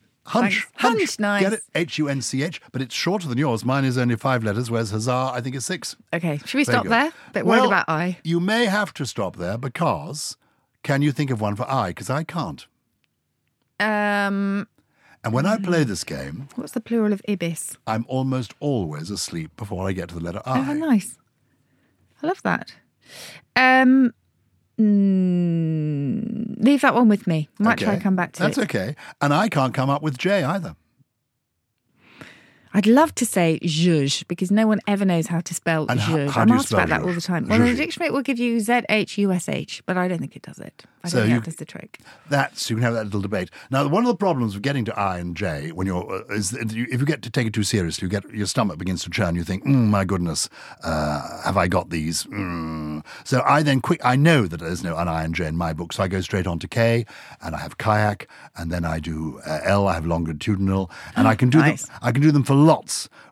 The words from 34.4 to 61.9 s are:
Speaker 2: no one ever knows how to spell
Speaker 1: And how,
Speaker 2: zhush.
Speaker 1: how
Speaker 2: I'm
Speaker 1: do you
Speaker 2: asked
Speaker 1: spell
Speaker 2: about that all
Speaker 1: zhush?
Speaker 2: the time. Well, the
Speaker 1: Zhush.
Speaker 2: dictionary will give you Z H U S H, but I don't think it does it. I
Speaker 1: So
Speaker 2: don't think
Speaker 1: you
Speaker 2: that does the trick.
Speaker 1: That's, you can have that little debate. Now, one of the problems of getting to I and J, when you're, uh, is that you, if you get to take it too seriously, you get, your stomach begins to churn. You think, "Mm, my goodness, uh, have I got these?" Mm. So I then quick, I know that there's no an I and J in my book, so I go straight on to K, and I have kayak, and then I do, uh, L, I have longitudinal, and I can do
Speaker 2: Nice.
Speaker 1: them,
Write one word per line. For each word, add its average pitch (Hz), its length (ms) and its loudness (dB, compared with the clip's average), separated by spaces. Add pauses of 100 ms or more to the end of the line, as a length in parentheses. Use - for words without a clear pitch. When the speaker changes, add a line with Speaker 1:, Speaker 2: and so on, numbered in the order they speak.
Speaker 2:
no 220 160 4
one 214 200 4
ever 202 180 0
knows 170 220 2
how 170 140 -2
to - 120 -8
spell 160 360 0
Speaker 1:
And 123 100 2
how, 110 180 2
Speaker 2:
zhush. 143 140 0
Speaker 1:
how 131 100 2
Speaker 2:
I'm 208 60 6
Speaker 1:
do 233 60 8
you 262 60 6
Speaker 2:
asked 277 100 -2
Speaker 1:
spell 208 100 4
Speaker 2:
about - 100 2
that 160 120 0
all 180 100 -2
Speaker 1:
zhush? 170 40 -2
Speaker 2:
the 170 60 -4
time. 175 260 -2
Well, 220 120 4
the 240 60 6
Speaker 1:
Zhush. 240 120 2
Speaker 2:
dictionary 320 340 -2
will 277 120 0
give 240 160 -2
you 233 200 0
Z 240 300 2
H 214 300 0
U 196 120 2
S 180 160 -2
H, - 380 -6
but 180 120 -4
I 180 100 0
don't 175 120 -4
think - 160 -10
it - 60 -18
does - 180 -18
it. - 240 -18 (200)
I 175 60 -6
Speaker 1:
So 151 80 0
Speaker 2:
don't 110 100 4
think 117 80 4
Speaker 1:
you 117 60 2
Speaker 2:
that 113 40 -10
does 160 120 -10
the - 80 -12
trick. - 340 -18 (300)
Speaker 1:
That's, 139 400 -2
you 113 80 0
can 120 60 0
have 117 100 2
that 110 120 -2
little 101 160 -4
debate. 98 280 -4 (200)
Now, 135 180 2
one 185 160 2
of 247 40 2
the 220 80 2
problems 127 400 0
of 101 60 -10
getting 135 240 -2
to 107 120 -6
I 95 220 -2
and 87 160 -6
J, 82 380 -6
when 92 120 -4
you're, 92 260 -4
uh, 104 220 -8
is 104 180 -4
that 120 200 -6
you, 117 180 -6
if 123 120 -2
you 143 40 0
get 143 180 -2
to 120 60 -12
take 123 160 0
it 110 80 -2
too 107 100 0
seriously, 95 420 -2
you 90 40 -4
get, 98 140 -4 (100)
your 101 140 -4
stomach 98 300 -2
begins 90 260 -4
to 87 60 -10
churn. 85 260 0
You 85 80 -2
think, 90 220 -6
"Mm, 131 240 4
my 98 160 4
goodness, 87 420 -2 (340)
uh, 76 640 -4
have 95 140 0
I 90 100 2
got 87 220 -2
these?" 80 340 -4
Mm. 80 800 -8 (220)
So 127 200 2
I 143 180 4
then 135 180 2
quick, 165 240 0
I 127 100 4
know 143 320 6
that 80 140 -6
there's 85 220 -6
no 85 140 -4
an 87 120 0
I 80 160 -2
and 82 100 -4
J 85 120 -2
in 80 100 -4
my 82 160 -2
book, 80 200 -8
so 104 100 -2
I 95 40 0
go 92 140 -2
straight 92 260 -2
on 85 120 -2
to - 100 -10
K, 117 360 2 (360)
and - 120 -8
I - 60 -8
have - 180 -12
kayak, 107 500 0 (280)
and 82 160 -6
then 87 140 -2
I 80 160 -2
do, 80 440 -6
uh, - 200 -4
L, 98 240 4
I 87 60 2
have 82 100 -4
longitudinal, 92 840 0 (280)
and 110 100 4
I 110 80 4
can 127 140 2
do 139 100 6
Speaker 2:
Nice. - 260 2
Speaker 1:
them, - 160 -20